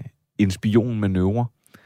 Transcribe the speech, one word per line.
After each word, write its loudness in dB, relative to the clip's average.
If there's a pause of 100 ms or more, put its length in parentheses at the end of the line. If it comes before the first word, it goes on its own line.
(380)
en 2
spionmanøvre, 0 (400)